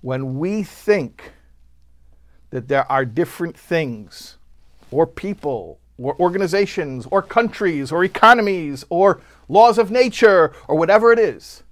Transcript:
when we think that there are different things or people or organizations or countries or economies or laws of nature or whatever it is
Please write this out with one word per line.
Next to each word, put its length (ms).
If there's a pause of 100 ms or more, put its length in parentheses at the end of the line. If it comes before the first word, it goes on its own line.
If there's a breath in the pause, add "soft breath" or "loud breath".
when 360
we 260
think 680 (1200)
that 140
there 240
are 120
different 540
things 800 (540)
or 160
people 720 (180)
or 220
organizations 920
or 100
countries 720
or 120
economies 880
or 300 (300 soft breath)
laws 300
of 100
nature 640 (140 loud breath)
or 80
whatever 360
it 60
is 540